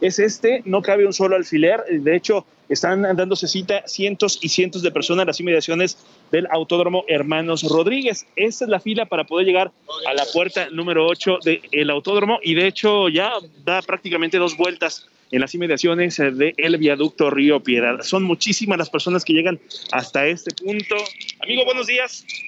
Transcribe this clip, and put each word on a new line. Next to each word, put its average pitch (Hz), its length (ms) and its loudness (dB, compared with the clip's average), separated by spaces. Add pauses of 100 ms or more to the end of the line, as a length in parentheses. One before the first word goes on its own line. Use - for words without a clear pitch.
Es 185 180 0
este, 226 460 2
no 190 160 0
cabe 202 240 4
un 196 80 2
solo 190 240 2
alfiler. 170 540 2
De 156 260 2
hecho, 190 300 0 (240)
están 190 320 0
dándose 185 460 0
cita 190 380 -2
cientos 196 540 -2
y - 80 -6
cientos 185 320 -2
de 170 100 0
personas 170 340 0
en - 20 0
las 160 140 -2
inmediaciones 170 580 0 (340)
del 170 180 0
Autódromo 175 560 0
Hermanos 156 580 0
Rodríguez. 196 600 0 (100)
Esta 226 300 -2
es 220 60 -4
la 202 100 2
fila 220 240 -2
para 170 200 -2
poder 180 220 0
llegar 185 260 2 (360)
a 135 60 -2
la 139 180 0
puerta 175 380 -2
número 165 360 0
ocho 180 380 0
del 147 460 0
autódromo 202 520 0
y 165 120 0
de 180 120 4
hecho 196 440 2
ya 185 200 0 (360)
da 180 160 0
prácticamente 170 560 -2
dos 170 180 0
vueltas 175 500 -4 (260)
en 127 80 2
las 135 140 -4
inmediaciones, 170 640 0
eh, 139 140 2
de 143 240 0
el 165 200 2
viaducto 147 540 2
Río 139 300 4
Piedad. 120 420 0
Son 190 220 0
muchísimas 185 540 0
las 165 120 -4
personas 175 340 -2
que 160 80 0
llegan 165 280 2 (320)
hasta 139 340 -2
este 170 260 -2
punto. 202 440 -4 (440)
Amigo, 247 240 0
buenos 254 220 0
días. 247 380 -4 (240)